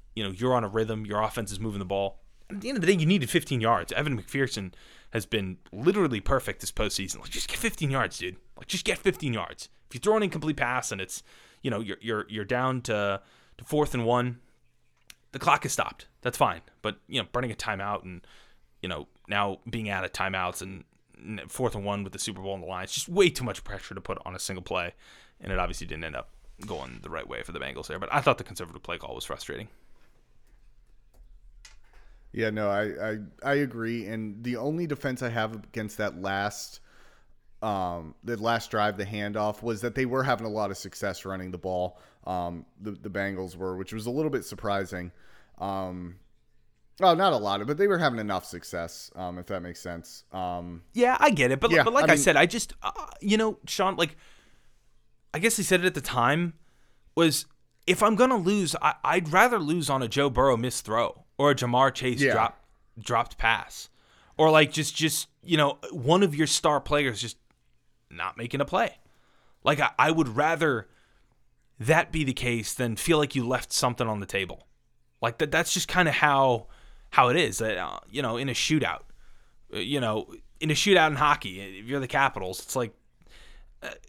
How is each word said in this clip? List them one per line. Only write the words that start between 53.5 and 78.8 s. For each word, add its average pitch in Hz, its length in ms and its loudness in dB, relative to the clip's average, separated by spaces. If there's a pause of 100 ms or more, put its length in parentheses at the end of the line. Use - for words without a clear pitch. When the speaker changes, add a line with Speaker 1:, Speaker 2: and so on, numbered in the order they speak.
Speaker 1:
Sean, 190 300 0
like, 165 220 0 (1160)
I 151 60 -4
guess 220 160 2
they 208 80 0
said 180 180 4
it 180 40 0
at 185 80 4
the 147 80 -4
time, 143 540 2 (600)
was 165 300 4 (420)
if 180 160 4
I'm 214 120 6
gonna 247 220 6
lose, 185 440 2
I, 147 140 2 (100)
I'd 160 260 2
rather 226 280 6
lose 156 300 0
on 135 140 2
a 117 60 -2
Joe 139 200 4
Burrow 127 280 6
missed 120 280 -4
throw 110 380 0 (140)
or 143 140 6
a 139 40 6
Ja'Marr 123 380 4
Chase 127 280 -2
Speaker 2:
Yeah. 135 100 4
Speaker 1:
drop, 110 320 0 (340)
dropped 113 400 -2
pass. - 520 -2 (480)
Or, 156 120 8
like, 156 220 8
just, 151 240 -2
just, 156 320 0 (160)
you 170 140 2
know, 143 220 2 (120)
one 170 320 4
of 170 100 2
your 151 140 2
star 151 320 4
players 139 420 0
just 117 140 -8 (760)
not 85 280 -6
making 120 240 -4
a 139 40 2
play. 190 340 -2 (640)
Like, 147 200 4
I, 127 80 4 (100)
I 147 120 8
would 160 180 4
rather 147 580 2 (880)
that 156 360 2
be 160 100 0
the 131 80 2
case 120 420 -2
than 117 220 -2
feel 160 220 4
like 147 180 0
you 127 100 0
left 123 280 -2
something 120 340 0
on 107 140 -2
the 98 40 -6
table. - 400 -4 (560)
Like, 120 180 -2
that, 147 120 0
that's 160 220 2
just - 160 -2
kinda 175 240 4
how, 135 540 4 (420)
how 127 180 8
it 123 80 4
is. 139 260 2
Uh, 90 380 -4 (100)
you 131 120 -6
know, 120 160 -2
in 135 100 -4
a 127 60 -2
shootout, 117 480 2 (720)